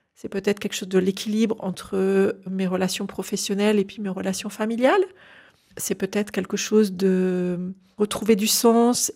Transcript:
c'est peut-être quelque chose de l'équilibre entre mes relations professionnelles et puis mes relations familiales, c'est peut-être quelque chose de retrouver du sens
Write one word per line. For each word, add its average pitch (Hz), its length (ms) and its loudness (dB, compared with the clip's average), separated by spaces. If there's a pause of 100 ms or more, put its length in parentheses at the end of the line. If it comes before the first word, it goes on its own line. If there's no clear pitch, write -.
(200)
c'est 214 100 -12
peut-être 202 280 -2
quelque 202 160 -8
chose 196 140 -8
de 185 100 2
l'équilibre 208 640 0
entre 190 760 0 (140)
mes 190 160 -2
relations 185 400 -2
professionnelles 202 720 0
et 196 80 4
puis 208 160 -12
mes 202 80 -4
relations 190 400 -4
familiales, 247 540 2 (720)
c'est - 160 -4
peut-être 202 380 -4
quelque 196 260 -4
chose 214 360 4
de 180 800 0 (280)
retrouver 214 360 2
du 202 120 0
sens 233 680 4